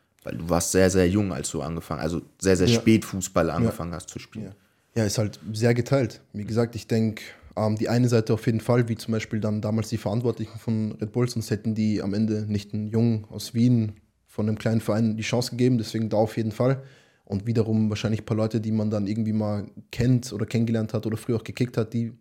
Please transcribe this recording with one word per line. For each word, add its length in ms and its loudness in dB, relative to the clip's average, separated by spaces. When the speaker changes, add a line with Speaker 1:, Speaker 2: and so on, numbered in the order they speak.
Speaker 1:
Weil 140 -10
du 120 -8
warst 220 2
sehr, 180 6
sehr 180 4
jung, 240 2
als 200 -6
du 100 -4
angefangen, 400 -8
also 200 -2
sehr, 160 4
sehr 100 4
Speaker 2:
Ja. 140 4
Speaker 1:
spät 240 6
Fußball 420 -2
Speaker 2:
Ja. 60 -2
Speaker 1:
angefangen 400 -2
hast 160 -12
zu 100 -12
spielen. 280 -12
Speaker 2:
Ja. 540 -8
Ja, 40 2
ist 140 0
halt 200 -4
sehr 220 4
geteilt. 460 0
Wie 100 -8
gesagt, 320 -2
ich 120 -10
denk, 340 0
ähm, 220 0
die 100 -2
eine 220 4
Seite 240 4
auf 140 -2
jeden 140 0
Fall, 280 2
wie 80 -2
zum 140 -8
Beispiel 280 -4
dann 220 -2
damals 280 -2
die 80 -2
Verantwortlichen 600 -2
von 360 -2
Red 180 -6
Bull, 180 0
sonst 220 -6
hätten 240 -2
die 260 0
am 140 -2
Ende 260 0
nicht 220 -4
einen 140 -4
Jungen 420 2
aus 240 -12
Wien 400 4
von 240 -4
einem 80 -2
kleinen 240 0
Verein 340 2
die 80 -6
Chance 280 -2
gegeben, 260 2
deswegen 320 -2
da 80 2
auf 180 2
jeden 160 -2
Fall. 320 0
Und 220 -4
wiederum 420 2
wahrscheinlich 320 -2
ein 40 -20
paar 120 0
Leute, 220 0
die 120 -2
man 180 0
dann 180 -2
irgendwie 260 -2
mal 340 -2
kennt 420 2
oder 120 -2
kennengelernt 480 0
hat 120 -4
oder 120 -2
früher 200 -2
auch 60 -4
gekickt 340 -4
hat, 160 -2
die 280 -2